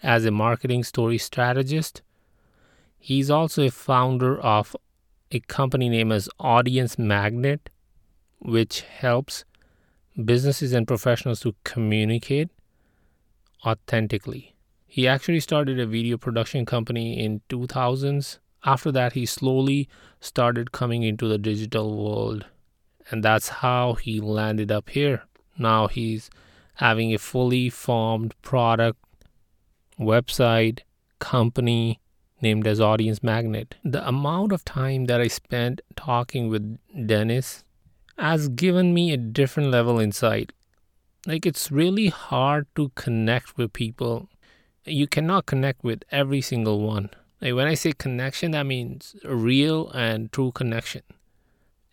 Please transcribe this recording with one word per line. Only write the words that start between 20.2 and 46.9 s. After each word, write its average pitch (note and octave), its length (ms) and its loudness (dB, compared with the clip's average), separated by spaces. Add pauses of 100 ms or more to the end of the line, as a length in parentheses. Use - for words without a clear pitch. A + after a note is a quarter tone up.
coming A#2 300 -2
into A2 260 0
the G#2+ 80 2
digital G#2+ 680 -2
world. G#2+ 420 -4 (640)
And A2+ 140 -2
that's A2 240 4
how B2 460 0
he A2 260 -4
landed G#2+ 500 -2
up G#2 200 -2
here. C#3+ 340 0 (340)
Now A2 300 4
he's A2+ 420 -6 (460)
having A2+ 380 2
a G#2+ 40 2
fully B2+ 520 0
formed A2+ 720 -2
product, A#2 580 2 (1000)
website, A2+ 840 2 (400)
company, A#2 800 0 (400)
named G#2+ 260 2
as G#2+ 140 2
Audience A2 400 2
Magnet. A2+ 640 -2
The C3+ 240 -4
amount D3 440 0
of F#3 140 -2
time C3 400 -4
that A#2+ 160 2
I A#2+ 60 2
spent A#2+ 540 -4 (140)
talking A#2+ 540 -2
with G#2+ 280 -4 (300)
Dennis A2 560 0 (540)
has D#3 320 0
given F3 440 4
me F3 180 2
a C#3+ 60 0
different C3 520 0
level A#2+ 300 4
insight. A2 520 0 (760)
Like, D#3+ 200 -2
it's - 260 -2
really F#3 360 2
hard C#3+ 580 0 (100)
to D3 200 -2
connect A#2 640 0
with A#2 160 -2
people. A#2 540 -6 (580)
You D3 220 0
cannot E3 380 0
connect C3+ 380 -2
with A2+ 280 -4
every C#3 300 0
single A2 400 0
one. G#2+ 300 -4 (280)